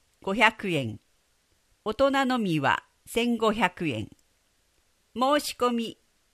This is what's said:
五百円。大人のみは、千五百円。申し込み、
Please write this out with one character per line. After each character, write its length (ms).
五 140
百 360
円。 280
大 100
人 160
の 120
み 200
は、 240
千 300
五 160
百 340
円。 240
申 260
し 160
込 140
み、 280